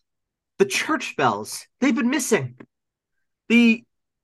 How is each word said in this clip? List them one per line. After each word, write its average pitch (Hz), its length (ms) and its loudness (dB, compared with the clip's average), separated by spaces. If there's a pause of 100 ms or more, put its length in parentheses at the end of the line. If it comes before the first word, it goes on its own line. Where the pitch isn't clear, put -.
(580)
The - 80 4
church - 500 -6
bells. 107 520 -4 (120)
They've 262 140 2
been 240 160 -2
missing. 220 480 -2 (920)
The 233 340 4 (400)